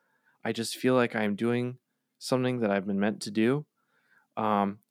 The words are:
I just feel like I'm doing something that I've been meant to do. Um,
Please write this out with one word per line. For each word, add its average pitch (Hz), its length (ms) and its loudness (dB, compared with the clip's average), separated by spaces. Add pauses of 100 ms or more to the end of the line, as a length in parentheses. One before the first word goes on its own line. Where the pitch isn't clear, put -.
(460)
I 113 80 -2
just 113 240 -6
feel 127 180 2
like 120 200 2
I'm 104 200 0
doing 120 440 -2 (400)
something 127 420 0
that 107 100 2
I've 98 160 0
been 98 120 0
meant 101 240 0
to 110 80 -8
do. 120 360 2 (680)
Um, 104 440 0 (120)